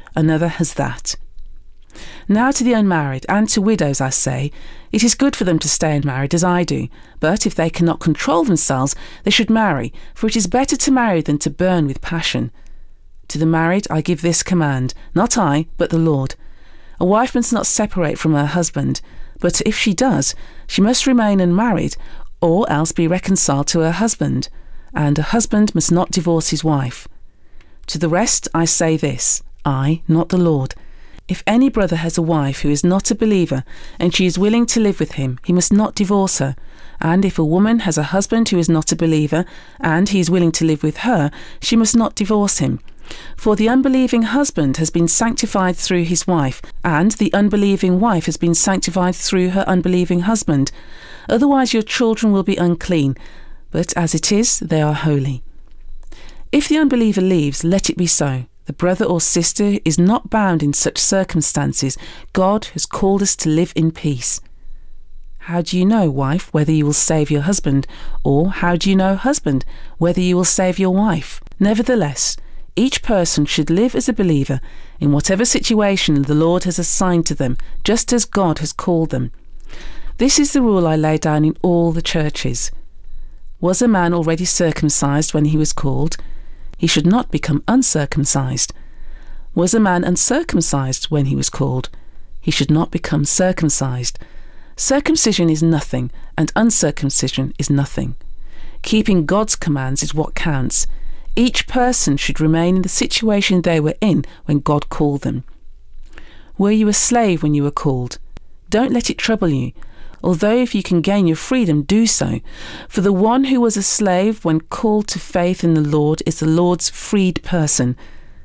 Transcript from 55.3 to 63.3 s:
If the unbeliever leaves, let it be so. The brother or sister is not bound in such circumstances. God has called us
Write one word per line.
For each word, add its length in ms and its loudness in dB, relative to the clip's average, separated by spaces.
If 160 2
the 100 4
unbeliever 440 4
leaves, 420 2
let 260 2
it 60 -4
be 120 0
so. 360 0
The 60 -8
brother 320 0
or 160 0
sister 640 0
is 160 2
not 300 2
bound 340 2
in 80 2
such 260 -2
circumstances. 1000 0
God 360 2
has 180 -6
called 360 0
us 160 0